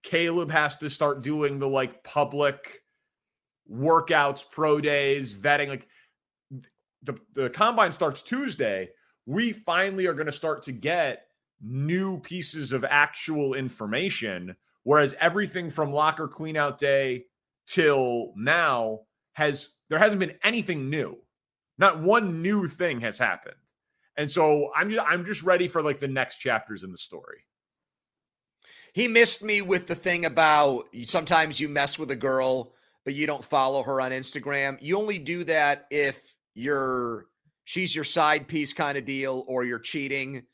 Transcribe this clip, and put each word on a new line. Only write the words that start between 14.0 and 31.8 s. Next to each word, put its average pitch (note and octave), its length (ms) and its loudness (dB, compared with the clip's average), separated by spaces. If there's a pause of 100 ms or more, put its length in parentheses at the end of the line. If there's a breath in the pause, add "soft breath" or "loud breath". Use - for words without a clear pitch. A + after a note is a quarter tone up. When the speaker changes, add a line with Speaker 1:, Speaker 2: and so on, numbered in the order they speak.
Speaker 1:
whereas C#3+ 340 4
everything F3 520 0
from D3 240 -2
locker D3+ 340 0
cleanout D3+ 500 -4
day C3+ 460 0 (440)
till C3 680 2
now A#2+ 640 0 (320)
has, D3+ 380 -2 (200)
there D#3 100 0
hasn't G#3+ 200 4
been E3+ 240 -2
anything F#3+ 460 -2
new. C3 280 -4 (600)
Not E3 240 4
one F#3 400 2
new G3 260 0
thing D3 320 -2
has A2+ 180 -4
happened. - 380 -2 (640)
And D3 120 -2
so D3+ 460 4
I'm F3+ 140 2
ju-, A3 100 0
I'm E3+ 260 0
just G3 160 -6
ready F3 280 4
for, E3 120 0
like, D3 180 0
the C#3+ 80 -4
next C3 280 -2
chapters A2 480 -4
in F#2+ 80 -12
the F2 60 -16
story. - 480 -16 (1500 soft breath)
Speaker 2:
He A#3+ 140 2
missed A#3 340 6
me G#3 200 0
with F3+ 260 0
the E3+ 80 -4
thing F3 300 -2
about D3 640 4 (160)
sometimes D#3+ 560 2
you D3+ 80 -4
mess C#3+ 280 -2